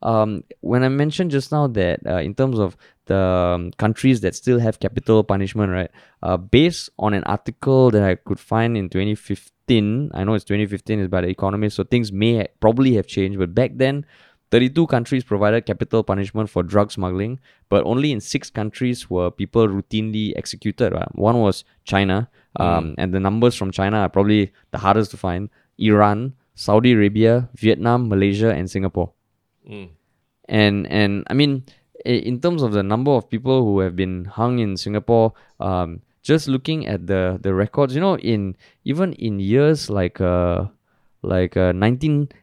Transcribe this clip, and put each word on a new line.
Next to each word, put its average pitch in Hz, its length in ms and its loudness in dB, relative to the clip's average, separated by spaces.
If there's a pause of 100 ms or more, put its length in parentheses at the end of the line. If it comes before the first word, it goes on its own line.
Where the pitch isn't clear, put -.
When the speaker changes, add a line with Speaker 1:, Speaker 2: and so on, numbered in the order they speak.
Speaker 1:
um, 107 420 0 (160)
when 123 240 0
I 131 60 2
mentioned 151 420 -2
just 139 220 -4
now 147 140 2
that, 95 380 -2
uh, 90 120 -2
in 85 180 -4
terms 131 240 0
of 95 160 -2 (300)
the, 98 120 0
um, 90 600 0
countries 113 440 2
that 90 140 -2
still 123 240 2
have 113 220 -2
capital 107 420 2
punishment, 98 480 -2
right, 90 200 -6 (300)
uh, 87 140 -2
based 131 540 2 (100)
on 104 140 0
an 98 100 -2
article 127 680 2
that 104 120 4
I 92 120 2
could - 260 -6
find 113 340 -2
in 95 140 -4
twenty 104 260 -2
fifteen, 110 960 -2
I 92 120 -4
know 107 80 0
it's 104 100 -2
twenty 104 220 -2
fifteen 101 340 -4
is 95 80 -2
by 92 140 0
The 87 80 -2
Economist, 104 480 -2
so 98 80 -2
things 117 260 0
may 110 280 2
ha-, 95 80 -4 (120)
probably 120 360 4
have 95 120 0
changed, 98 320 -4
but 90 160 -4
back 123 200 2
then, 135 300 -2 (460)
thirty-two 131 360 4
countries 123 360 -2
provided 104 420 0
capital 107 380 -2
punishment 98 460 -4
for 90 120 -2
drug 101 300 0
smuggling, 98 480 -6 (300)
but 101 160 4
only 135 260 0
in 104 100 -4
six - 280 -6
countries 120 600 -6
were 90 220 -2
people 110 360 0
routinely 107 680 -4
executed, - 580 -4
right? 82 220 -6
One 113 260 2
was 98 220 0 (200)
China, 98 460 0 (280)
um, 82 340 0
Speaker 2:
Mm. - 80 -12
Speaker 1:
and 92 140 -2
the 95 60 0
numbers 113 360 2
from 95 160 -6
China 98 340 -2
are 90 40 -2
probably 101 420 2 (200)
the - 60 -6
hardest 101 340 2
to - 60 -18
find, 92 320 -6 (300)
Iran, 104 540 4 (200)
Saudi 117 400 4
Arabia, 110 640 4
Vietnam, 113 520 0
Malaysia, 101 460 2
and 90 160 -4
Singapore. 95 420 -4 (580)
Speaker 2:
Mm. 98 200 -18 (580)
Speaker 1:
And, 104 440 2
and, 101 360 0
I - 60 -4
mean, 139 320 0 (400)
i-, 120 160 0
in 120 180 -6
terms 170 220 -2
of 117 100 0
the 101 120 0
number 113 280 0
of 120 160 0
people 131 380 0
who 101 140 2
have 92 160 -2
been 92 300 -4
hung 120 340 -2
in 98 180 -2
Singapore, 110 560 0 (260)
um, 90 420 -4 (200)
just 151 260 0
looking 135 380 -4
at 87 220 -6
the, 92 340 -2
the 98 120 -2
records, 127 420 0
you 151 60 -2
know, 190 160 2
in, 101 380 -2 (280)
even 165 300 -2
in 104 260 -6
years 143 500 2
like, 95 320 -2
uh, 90 440 0 (580)
like, 92 340 0
uh, 92 140 4
nineteen, 135 580 0 (140)